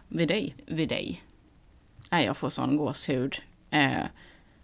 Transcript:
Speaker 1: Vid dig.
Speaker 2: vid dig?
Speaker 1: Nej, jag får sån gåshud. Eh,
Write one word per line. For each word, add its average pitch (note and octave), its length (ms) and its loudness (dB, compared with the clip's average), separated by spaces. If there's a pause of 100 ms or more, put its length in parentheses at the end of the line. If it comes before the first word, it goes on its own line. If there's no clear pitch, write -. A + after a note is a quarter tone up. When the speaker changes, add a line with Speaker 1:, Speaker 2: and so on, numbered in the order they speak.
Speaker 1:
Vid E3 200 2
dig. - 280 0 (100)
Speaker 2:
vid D#3+ 240 0
dig? - 340 -4 (840)
Speaker 1:
Nej, E3 160 2
jag G#2+ 120 0
får C3 120 -2
sån C3 280 2
gåshud. C3+ 580 0 (340)
Eh, C3+ 340 4 (600)